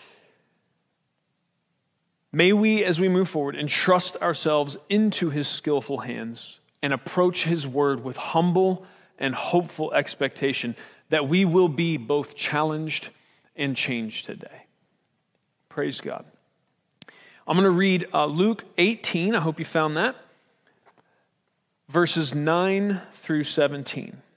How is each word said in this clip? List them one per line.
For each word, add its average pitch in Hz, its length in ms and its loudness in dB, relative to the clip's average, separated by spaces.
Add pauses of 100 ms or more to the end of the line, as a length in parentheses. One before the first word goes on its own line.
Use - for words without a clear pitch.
(2250)
May 175 200 6
we, 214 320 4
as 175 160 2
we 190 100 4
move 185 200 2
forward, 143 260 -4
entrust 170 640 0
ourselves 151 580 0 (140)
into 202 400 2
his 143 180 -2
skillful 139 500 -2
hands 117 640 -10 (220)
and 139 120 0
approach 180 500 0
his 160 220 -2
word 135 380 0
with 135 140 -10
humble 180 680 2 (320)
and 135 160 -2
hopeful 156 600 -2
expectation 139 840 -2 (340)
that 147 200 2
we 185 160 6
will 175 240 4
be 156 280 0
both 135 380 -2
challenged 156 760 -4 (460)
and 139 220 -4
changed 117 480 -6
today. - 400 -16 (1040)
Praise 143 320 -6
God. - 240 -10 (1200)
I'm 160 80 0
gonna 196 140 6
read, 185 440 2
uh, 151 120 2
Luke 190 400 0 (120)
eighteen. 202 580 0
I 185 40 2
hope 160 200 -2
you 156 60 -6
found 156 320 0
that. 240 180 0 (1700)
Verses 160 440 0
nine 185 680 0 (140)
through 151 280 -2
seventeen. 143 760 -4 (200)